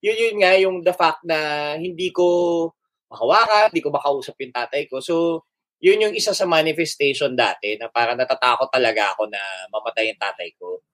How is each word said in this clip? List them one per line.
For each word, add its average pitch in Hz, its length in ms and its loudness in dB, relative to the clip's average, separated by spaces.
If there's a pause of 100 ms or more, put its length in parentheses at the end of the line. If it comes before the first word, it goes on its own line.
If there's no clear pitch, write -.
yun, 214 160 0
yun 226 240 0
nga, 190 160 6
yung 190 240 2
the 175 160 2
fact 160 240 2
na 151 560 -2
hindi 175 320 -6
ko 180 160 2 (800)
mahawakan, 214 640 4
hindi 165 160 -4
ko 147 80 -2
makausap 139 480 -2
yung 127 100 -12
tatay 123 380 -4
ko. 135 80 -8
So, 165 480 -2 (320)
yun 202 320 4
yung 220 80 -6
isa 208 160 -2
sa 185 160 -2
manifestation 151 880 0
dati 107 400 -2
na 113 160 -12
parang 117 240 0
natatakot 127 560 0
talaga 110 400 0
ako 107 160 -4
na 104 100 -8 (300)
mamatay 110 400 -4
yung 104 100 -12
tatay 92 380 -8
ko. 90 240 -12 (120)